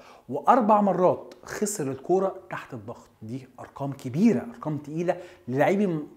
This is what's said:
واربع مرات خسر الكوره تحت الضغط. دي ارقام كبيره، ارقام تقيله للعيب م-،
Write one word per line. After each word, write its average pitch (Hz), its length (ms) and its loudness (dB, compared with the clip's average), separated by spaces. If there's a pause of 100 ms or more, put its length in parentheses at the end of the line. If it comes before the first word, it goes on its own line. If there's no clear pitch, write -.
(300)
واربع 208 520 4
مرات 180 520 2 (100)
خسر 165 480 -6
الكوره 180 440 0 (140)
تحت - 240 -12
الضغط. 110 360 -14 (120)
دي 120 260 -14 (120)
ارقام 139 340 -10
كبيره، 143 520 0 (100)
ارقام 156 220 -6
تقيله 170 400 -4 (300)
للعيب 143 340 2
م-، 160 360 -2